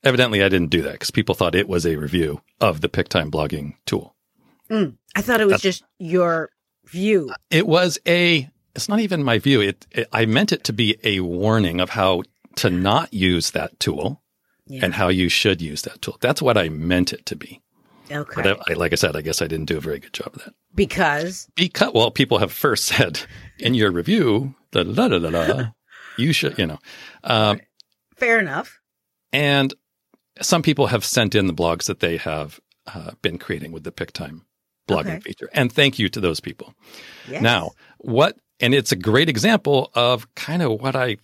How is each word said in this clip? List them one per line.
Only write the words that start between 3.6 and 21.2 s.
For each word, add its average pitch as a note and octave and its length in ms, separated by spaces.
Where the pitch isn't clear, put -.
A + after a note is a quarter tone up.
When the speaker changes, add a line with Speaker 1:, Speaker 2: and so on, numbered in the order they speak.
Speaker 1:
tool. - 280
Speaker 2:
Mm. G3+ 280
I G3+ 80
thought A#3 180
it A3 60
was G3 60
Speaker 1:
That's G#3 100
Speaker 2:
just F#3+ 220
your E3+ 520
view. F3+ 460
Speaker 1:
It E3+ 160
was F3 400
a, E3+ 440
it's - 140
not G#3 120
even F#3 240
my A#2 140
view. C3+ 240
It, G2 280
it, A#2+ 220
I A2+ 140
meant D3 260
it - 120
to - 100
be G#2+ 300
a G2+ 160
warning F2+ 600
of F2+ 100
how F#2+ 340
to - 140
not G2+ 440
use F2+ 380
that - 280
tool F2 400
Speaker 2:
Yeah. C3 180
Speaker 1:
and F#2 100
how G2 140
you F2+ 220
should F2+ 320
use D2 200
that - 200
tool. - 180
That's C3+ 220
what A#2 160
I E2 100
meant E2+ 460
it - 120
to - 100
be. - 260
Speaker 2:
Okay. D3 320
Speaker 1:
But A#2 40
I, E2+ 40
I, - 20
like E2+ 180
I E2+ 40
said, D#2 200
I D#2 60
guess D#2 180
I E2 60
didn't D#2 200
do D#2+ 120
a - 20
very C#2+ 180
good - 140
job - 220
of - 100
that. - 100
Speaker 2:
Because? F3 800